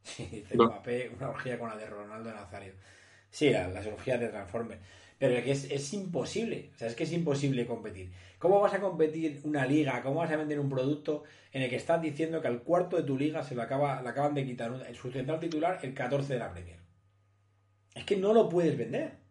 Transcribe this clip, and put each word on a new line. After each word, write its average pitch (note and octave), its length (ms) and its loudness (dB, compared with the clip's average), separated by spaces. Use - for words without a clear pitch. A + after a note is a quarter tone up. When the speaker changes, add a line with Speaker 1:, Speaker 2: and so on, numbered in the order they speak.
Speaker 1:
Sí, - 260 -12
dice G#2 260 -4
Speaker 2:
No. A#2 100 10
Speaker 1:
Mbappé, B2 500 -4
una B2+ 140 -6
orgía A#2+ 280 -6
con A#2 120 -6
la G#2+ 60 -10
de G#2+ 100 -10
Ronaldo G#2+ 440 -12
Nazario. G2 440 -14
Sí, D3+ 180 2
la, G2 200 4
las F#2+ 180 -6
orgías A#2 340 -2
de A2+ 80 -2
Transformers. G#2 520 -8
Pero B2 180 4
es A#2+ 80 -2
que C3+ 80 0
es, - 180 -2
es C#3+ 240 -4
imposible, F3+ 800 -4
o - 40 -20
sea, A2+ 100 -4
es A#2 60 -4
que E3 100 -2
es D3 80 -2
imposible C#3 540 2
competir. G2+ 460 -8
¿Cómo G3 220 6
vas G3 140 4
a F#3+ 60 0
competir D#3 640 0
una D3 200 2
liga? C3 380 2
¿Cómo C3+ 140 0
vas E3 140 0
a D#3 60 2
vender D3+ 240 -2
un C#3+ 80 0
producto C#3+ 540 0
en C3 100 -2
el B2 80 0
que B2 60 -2
estás E3 260 2
diciendo D#3+ 400 -2
que B2+ 60 0
al A#2+ 140 -2
cuarto F3 360 2
de D3+ 60 2
tu C3+ 120 0
liga D3+ 260 0
se C3+ 120 -8
lo A#2+ 80 -2
acaba, C3+ 400 0
le B2 80 -6
acaban D3 240 2
de C3+ 100 0
quitar A#2 280 -4
un, C3 100 -8
su B2+ 160 -10
central C#3 300 -2
titular, E3 420 0
el C3 120 -6
catorce C#3 400 0
de A#2 60 0
la G2 120 -6
Premier? - 280 -14
Es - 100 -10
que G3 120 4
no G3 180 4
lo F#3+ 140 8
puedes E3 280 4
vender. G#3 360 -2